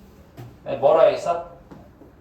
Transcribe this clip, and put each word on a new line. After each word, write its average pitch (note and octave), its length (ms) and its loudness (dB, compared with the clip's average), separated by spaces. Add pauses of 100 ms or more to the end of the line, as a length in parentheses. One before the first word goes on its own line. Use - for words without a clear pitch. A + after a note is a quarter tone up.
(680)
얘 - 100 -8
뭐라 D3+ 280 4
했어? - 460 -2 (720)